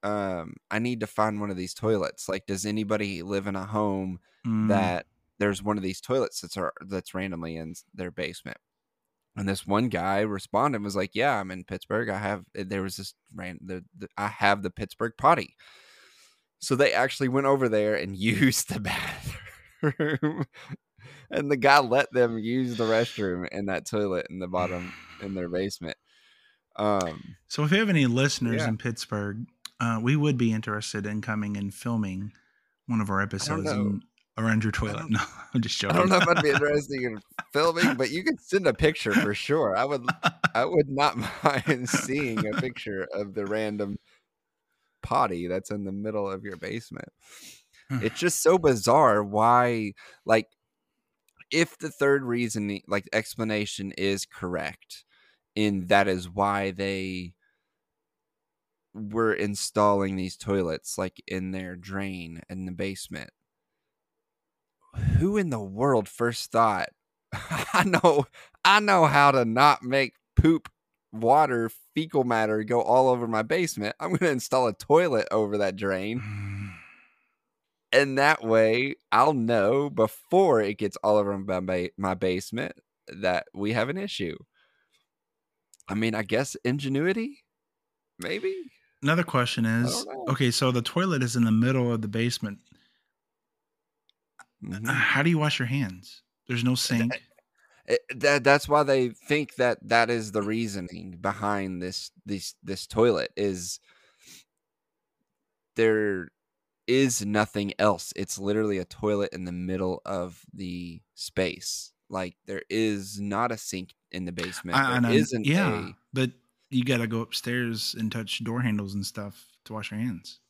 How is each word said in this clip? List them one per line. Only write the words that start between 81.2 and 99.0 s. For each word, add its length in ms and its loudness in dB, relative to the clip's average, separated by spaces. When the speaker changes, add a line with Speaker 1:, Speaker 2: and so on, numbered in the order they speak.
Speaker 1:
my 220 -2
ba-, 360 -2
my 180 0
basement 580 -2
that 460 -2
we 180 -2
have 160 0
an 100 -6
issue." 380 -6
I 60 -4
mean, 200 0
I 80 -4
guess 320 -2
ingenuity? 800 -2
Maybe? 520 -6
Speaker 2:
Another 220 2
question 400 0
Speaker 1:
I 60 2
Speaker 2:
is, 20 0
Speaker 1:
don't 160 -4
know. 260 -6
Speaker 2:
okay, 180 2
so 200 2
the 120 0
toilet 400 0
is 140 -2
in 80 2
the 80 2
middle 400 2
of 100 -2
the 60 -6
basement. 500 -4
Speaker 1:
Mm-hmm. 240 -8
Speaker 2:
How 360 0
do 80 4
you 80 4
wash 200 0
your 80 -2
hands? 560 -6
There's 180 -2
no 100 4
Speaker 1:
Th-, 40 -2
Speaker 2:
sink. 440 -2
Speaker 1:
it, 140 0
that, 240 4
that's 240 6
why 140 4
they 280 4